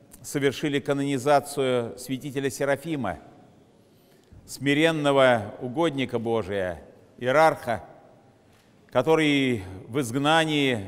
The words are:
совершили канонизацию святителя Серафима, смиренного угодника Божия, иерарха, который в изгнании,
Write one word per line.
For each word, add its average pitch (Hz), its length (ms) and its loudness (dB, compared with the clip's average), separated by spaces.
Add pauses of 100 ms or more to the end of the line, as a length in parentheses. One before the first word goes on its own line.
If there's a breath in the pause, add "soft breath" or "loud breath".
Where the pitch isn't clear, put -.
(240)
совершили 143 560 -2
канонизацию 135 1200 0
святителя 135 500 -6
Серафима, 135 680 -4 (1300 soft breath)
смиренного 139 1120 2
угодника 135 580 -4
Божия, 101 640 -4 (360)
иерарха, 131 680 2 (1040 soft breath)
который 139 760 2 (260 loud breath)
в 117 100 -4
изгнании, 143 760 2 (100)